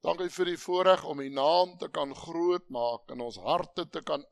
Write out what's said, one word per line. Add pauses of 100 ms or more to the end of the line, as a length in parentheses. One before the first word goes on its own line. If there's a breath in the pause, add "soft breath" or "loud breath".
Dankie
vir
die
voorreg
om
U
naam
te
kan
groot
maak
en
ons
harte
te
kan